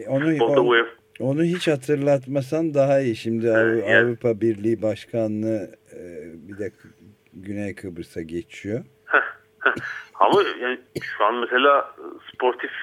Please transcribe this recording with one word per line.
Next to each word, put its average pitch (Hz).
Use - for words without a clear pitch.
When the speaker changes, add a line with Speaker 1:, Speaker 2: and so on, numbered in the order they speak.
Speaker 1:
Onu, 143
Speaker 2:
futbolda 143
Speaker 1:
o-, 123
Speaker 2:
uefa 117
Speaker 1:
onu 139
hiç 170
hatırlatmasan 143
daha 139
iyi. 120
Şimdi 113
Speaker 2:
Evet, 113
Speaker 1:
Avru-, 113
Speaker 2:
yani 117
Speaker 1:
Avrupa 117
Birliği 110
Başkanlığı, 107
e, 73
bir 101
de 98
Güney 101
Kıbrıs'a 87
geçiyor. 87
Speaker 2:
Heh, 143
heh. 131
Ama 127
yani 123
şu -
an 113
mesela 127
sportif 127